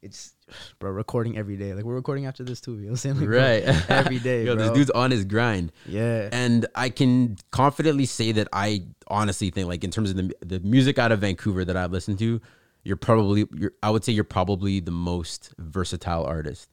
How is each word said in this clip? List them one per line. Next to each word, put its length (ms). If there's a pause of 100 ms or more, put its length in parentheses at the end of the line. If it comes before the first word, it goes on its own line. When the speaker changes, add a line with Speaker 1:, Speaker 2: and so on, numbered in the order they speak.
Speaker 1:
It's, 320 (440)
bro, 140
recording 440
every 220
day. 160
Like, 100
we're 120
recording 320
after 160
this 180
too, 120
you 80
know 40
what 60
I'm 60
saying? 240
Like, 80
Speaker 2:
Right. 340
<laughs> 260
Speaker 1:
every 300
day, 260
Speaker 2:
Yo, 100
this 120
Speaker 1:
bro. 80
Speaker 2:
dude's 160
on 180
his 160
grind. 460 (160)
Speaker 1:
Yeah. 440
Speaker 2:
And 440
I 140
can 480 (120)
confidently 560
say 280
that 200
I 300 (240)
honestly 440
think, 160
like, 160
in 80
terms 200
of 60
the, 180 (100)
the 140
music 400
out 120
of 100
Vancouver 440
that 120
I've 140
listened 280
to, 200 (440)
you're 140
probably, 480 (100)
you're, 260
I 80
would 140
say 80
you're 120
probably 560
the 120
most 680
versatile 680
artist. 500